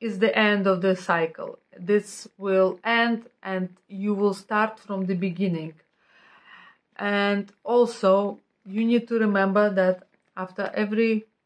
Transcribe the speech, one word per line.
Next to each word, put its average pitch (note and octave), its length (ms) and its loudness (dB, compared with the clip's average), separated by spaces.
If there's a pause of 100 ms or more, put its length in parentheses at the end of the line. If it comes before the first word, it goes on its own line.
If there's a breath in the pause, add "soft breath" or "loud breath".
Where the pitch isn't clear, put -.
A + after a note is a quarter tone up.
it's G#3 180 -6
the A3 200 2
end G#3 280 2
of F#3 140 2
the F#3+ 140 2
cycle. E3+ 640 -4 (180)
This G3+ 520 -2 (100)
will F#3+ 460 2
end A#3 440 0 (140)
and F#3 340 -6 (120)
you G3+ 260 -4
will G3+ 180 2
start G#3+ 460 -2
from F#3+ 280 -6
the F#3+ 80 -2
beginning. E3+ 600 -4 (1200 loud breath)
And G3+ 560 0 (120)
also, G3+ 720 2 (260)
you G#3 200 -4
need A#3 240 2
to A#3 100 -2
remember G3+ 500 2
that F#3 360 0 (320)
after F#3 360 -8
every G#3+ 540 -2 (200)